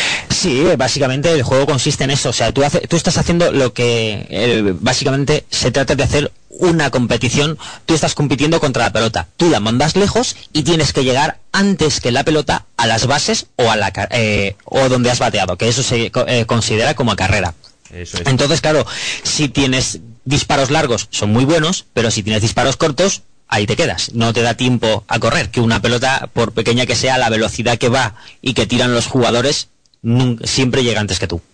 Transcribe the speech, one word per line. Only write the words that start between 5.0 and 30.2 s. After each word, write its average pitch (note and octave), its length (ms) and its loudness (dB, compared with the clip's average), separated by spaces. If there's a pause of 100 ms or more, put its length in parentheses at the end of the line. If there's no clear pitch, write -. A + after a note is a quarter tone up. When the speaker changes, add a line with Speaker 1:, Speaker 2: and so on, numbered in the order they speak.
Speaker 1:
se - 200 -4
trata C3+ 240 0
de C3+ 80 0
hacer C#3+ 300 -2 (180)
una E3 400 0
competición. B2 680 0 (280)
Tú E3 80 2
estás D#3 200 0
compitiendo D3 460 0
contra B2+ 240 0
la G#2 80 -2
pelota. A2 440 -2
Tú F3 120 4
la A#2+ 120 4
mandas B2 360 0
lejos G3+ 400 0 (160)
y D3+ 100 0
tienes D#3 300 2
que C#3 120 0
llegar C3 340 0 (140)
antes F#3+ 480 0
que A#2+ 120 -2
la C3+ 120 0
pelota D#3 420 0 (100)
a A#2+ 100 0
las A2+ 200 0
bases D3 400 0 (100)
o A#2+ 140 2
a A2 60 2
la F#2+ 160 -2
ca-, G2+ 180 -4
eh, G#2 540 0
o C3 260 2
donde B2 200 2
has A#2+ 80 0
bateado, G2 380 0
que A#2 120 0
eso A#2 140 0
se A#2 280 0
co-, B2 180 0
eh, A#2 160 2
considera A#2 500 0
como A2+ 220 0
carrera. F#2+ 380 0 (360)
Speaker 2:
Eso F2 280 -10
es. F2 80 -6
Speaker 1:
Entonces, C#3+ 340 2
claro, D#3 260 2 (360)
si - 260 -2
tienes C3 520 -2 (240)
disparos C#3 460 0
largos, D3 400 0
son G#2 220 -2
muy B2 120 2
buenos, D#3+ 500 0
pero A2+ 160 0
si G#2+ 120 -2
tienes A2 200 -2
disparos B2+ 340 0
cortos, F3 460 0 (260)
ahí G#2 180 -2
te A2+ 100 -2
quedas. B2+ 380 -2
No A#2 180 0
te A#2 100 0
da A#2 120 2
tiempo A2+ 540 0
a A#2 100 -2
correr, A2+ 320 0
que B2 100 -2
una A2+ 200 2
pelota, B2 520 0
por A#2 200 -2
pequeña A#2 340 0
que A#2 100 -2
sea, C3 220 0
la A#2+ 120 2
velocidad A2 480 0
que B2+ 100 2
va B2 260 0 (260)
y B2+ 140 -4
que A2 120 0
tiran B2 280 0
los A#2 120 0
jugadores, A#2+ 640 0 (340)
nun-, A#2+ 420 2